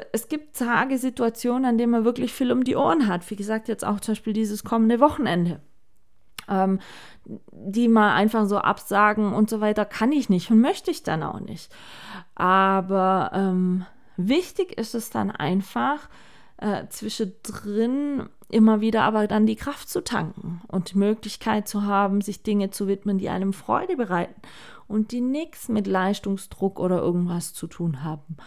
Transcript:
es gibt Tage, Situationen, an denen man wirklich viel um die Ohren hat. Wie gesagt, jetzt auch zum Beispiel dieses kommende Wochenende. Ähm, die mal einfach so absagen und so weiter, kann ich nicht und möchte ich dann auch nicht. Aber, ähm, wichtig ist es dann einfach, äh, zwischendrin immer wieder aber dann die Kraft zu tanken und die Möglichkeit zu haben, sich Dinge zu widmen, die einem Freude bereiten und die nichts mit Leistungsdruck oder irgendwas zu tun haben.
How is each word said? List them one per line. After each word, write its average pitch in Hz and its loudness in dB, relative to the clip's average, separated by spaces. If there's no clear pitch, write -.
es 220 -4
gibt 302 -8
Tage, 247 0
Situationen, 240 0
an 233 4
denen 233 4
man 226 4
wirklich 247 0
viel 247 0
um 254 2
die 254 0
Ohren 302 4
hat. 175 -2
Wie 214 -8
gesagt, 214 -6
jetzt 220 -4
auch 202 -2
zum 220 -2
Beispiel 214 -6
dieses 208 -2
kommende 226 4
Wochenende. 175 2
Ähm, 190 2
die 196 0
mal 214 6
einfach 214 4
so 202 0
absagen 208 2
und 214 2
so 220 -4
weiter, 214 2
kann 220 -2
ich 285 0
nicht 180 2
und 226 8
möchte 349 0
ich - -6
dann 156 -2
auch - -8
nicht. - -14
Aber, 190 2
ähm, 185 0
wichtig 339 -2
ist 226 -6
es 226 -6
dann 202 -4
einfach, 233 -2
äh, 196 -4
zwischendrin 226 -4
immer 220 6
wieder 220 2
aber 214 2
dann 214 2
die 220 2
Kraft - -12
zu - -4
tanken 170 -6
und 185 -4
die 190 0
Möglichkeit 214 0
zu 202 -4
haben, 202 2
sich 196 -8
Dinge 202 0
zu 196 -6
widmen, 196 0
die 190 -2
einem 190 -2
Freude 302 -2
bereiten 180 -2
und 214 -2
die 240 -4
nichts 294 -4
mit 208 -2
Leistungsdruck 196 -2
oder 185 0
irgendwas 175 -2
zu - -10
tun 156 -4
haben. 156 -8